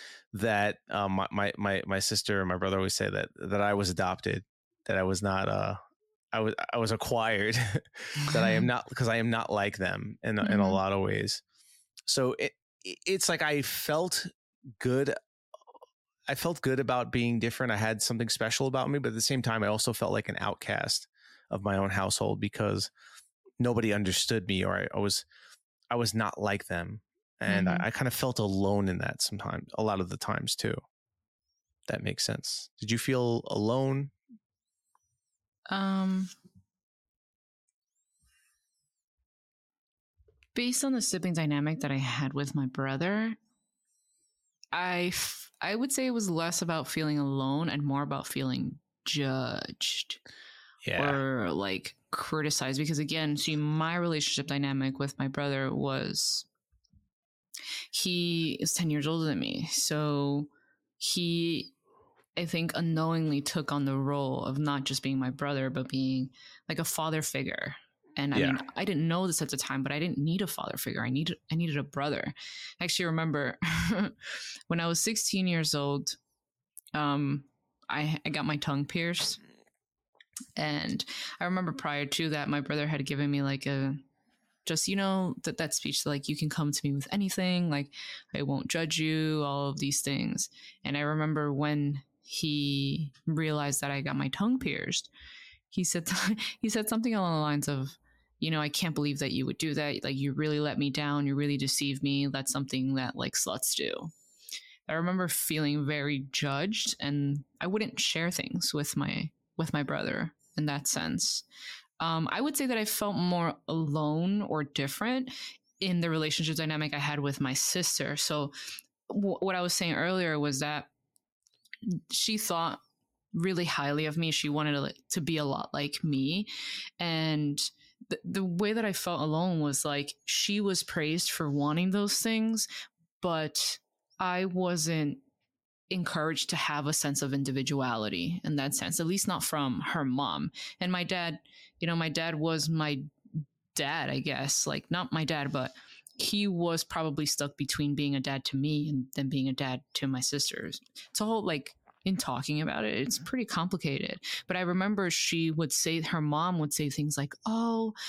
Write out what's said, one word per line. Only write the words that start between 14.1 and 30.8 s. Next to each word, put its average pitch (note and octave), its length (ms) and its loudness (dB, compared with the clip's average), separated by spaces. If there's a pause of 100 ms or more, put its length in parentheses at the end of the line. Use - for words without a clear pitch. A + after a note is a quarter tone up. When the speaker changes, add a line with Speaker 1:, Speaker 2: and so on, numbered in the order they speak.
Speaker 1:
good. B2+ 360 2 (1120)
I C#3 60 0
felt E3 260 -2
good C3 200 2
about B2 300 2
being A#2+ 280 2
different. A#2 340 0
I G#2 40 2
had A2 260 2
something A#2 260 0
special A2+ 380 0
about C3 240 0
me, C#3+ 80 2
but B2+ 100 0
at A2+ 60 -2
the A2+ 60 -2
same C3 220 2
time, A2+ 200 2
I G#2 60 4
also G#2+ 240 2
felt G2 200 0
like G#2+ 160 0
an F#2+ 100 -4
outcast - 720 -2 (420)
of G2 120 -4
my G2 140 2
own G2 140 4
household G2+ 500 0
because G2+ 500 0 (680)
nobody A#2 340 4
understood G2+ 560 0
me, F#2+ 160 2
or F#2+ 120 2
I, F#2+ 180 -2
I G2+ 60 0
was, G2+ 260 0 (640)
I A#2+ 60 0
was A#2 180 2
not A2 260 0
like G2+ 280 0
them. F2+ 340 -6 (380)
And - 280 2
I, F3 80 4
Speaker 2:
Mm-hmm. - 60 0
Speaker 1:
I - 100 0
kinda C3 200 0
felt B2+ 280 0
alone G2 480 4
in F2+ 100 0
that - 240 -2
sometimes, - 560 -4
a A2 60 2
lot G2+ 160 2
of F2+ 100 -2
the F#2 80 -6
times - 380 -2
too. - 180 0 (1120)